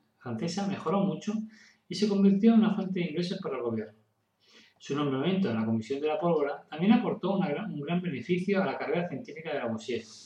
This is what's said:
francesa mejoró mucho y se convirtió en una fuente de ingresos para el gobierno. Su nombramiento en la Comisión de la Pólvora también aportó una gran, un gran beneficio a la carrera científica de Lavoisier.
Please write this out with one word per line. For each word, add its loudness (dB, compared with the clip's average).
francesa -4
mejoró 0
mucho 0
y -6
se 2
convirtió 6
en 8
una 4
fuente -4
de -2
ingresos -4
para -4
el -4
gobierno. -4
Su -6
nombramiento 0
en -2
la 0
Comisión -2
de -2
la 0
Pólvora 2
también 4
aportó 2
una 0
gran, -4
un -6
gran -2
beneficio -2
a 0
la -4
carrera -2
científica -10
de -4
Lavoisier. -4